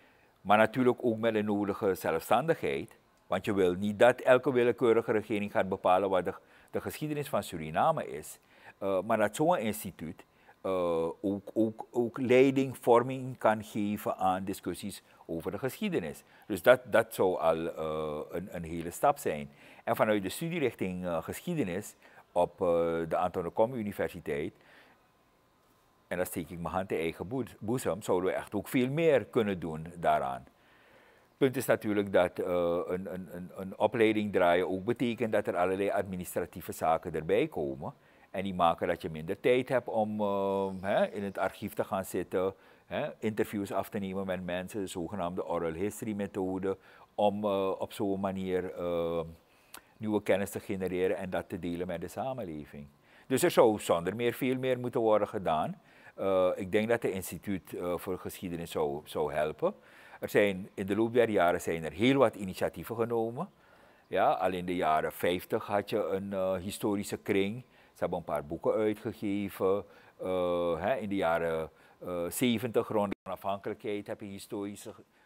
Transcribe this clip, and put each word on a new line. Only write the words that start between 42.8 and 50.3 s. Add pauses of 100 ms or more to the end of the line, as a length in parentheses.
hè,
interviews
af
te
nemen
met
mensen,
de
zogenaamde
oral
history
methode, (380)
om,
eh,
op
zo'n
manier,
eh, (760)
nieuwe
kennis